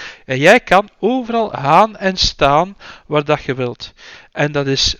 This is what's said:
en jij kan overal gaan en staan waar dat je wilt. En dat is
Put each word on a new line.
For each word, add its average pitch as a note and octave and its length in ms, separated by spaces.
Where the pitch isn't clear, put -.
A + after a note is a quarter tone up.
en C3 140
jij G3 220
kan G3 280
overal A#3 500
gaan E3+ 480
en F#3+ 200
staan D#3 600
waar D3+ 180
dat D3+ 180
je C3 120
wilt. B2 380
En D3 200
dat C#3+ 140
is - 340